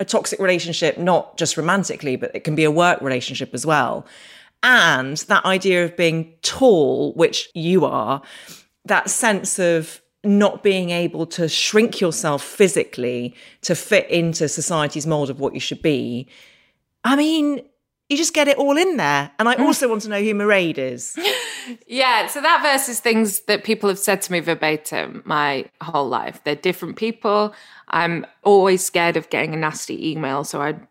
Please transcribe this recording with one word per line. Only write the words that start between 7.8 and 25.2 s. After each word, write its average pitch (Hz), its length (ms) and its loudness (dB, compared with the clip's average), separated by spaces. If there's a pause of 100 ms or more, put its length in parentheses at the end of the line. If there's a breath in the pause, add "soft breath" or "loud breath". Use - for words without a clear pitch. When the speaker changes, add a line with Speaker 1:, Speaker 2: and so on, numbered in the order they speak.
Speaker 1:
are, 131 360 -2 (640 loud breath)
that - 260 0
sense 208 500 -2
of 170 420 0 (240)
not 202 360 4
being 190 280 2
able 175 380 -2
to 165 200 -2
shrink - 540 0
yourself 156 420 -2
physically 123 920 0 (280 loud breath)
to 175 140 -2
fit - 340 0
into 165 400 0
society's 151 580 -4
mold 151 220 0
of 135 100 -10
what 139 140 -2
you 139 80 -8
should - 200 -8
be. 123 460 -2 (760 soft breath)
I 262 140 2
mean, 294 440 0 (480)
you 285 80 2
just 320 160 -2
get 294 140 2
it 277 100 4
all 285 200 2
in 359 200 2
there. 143 420 0
And 226 100 2
I 247 60 2
Speaker 2:
Mm. 247 100 2
Speaker 1:
also 285 240 2
want 214 140 -2
to 214 60 -10
know 202 120 -2
who 214 120 0
Mairead 202 440 2
is. 127 460 -6
Speaker 2:
<laughs> 392 40 0 (600 loud breath)
Yeah, 247 400 0
so 285 140 -8
that 311 200 4
verse 269 280 0
is 233 100 -6
things 220 420 0
that 208 220 -2
people 220 240 0
have 185 100 0
said 196 260 0
to 185 100 -6
me 175 80 0
verbatim 156 800 -4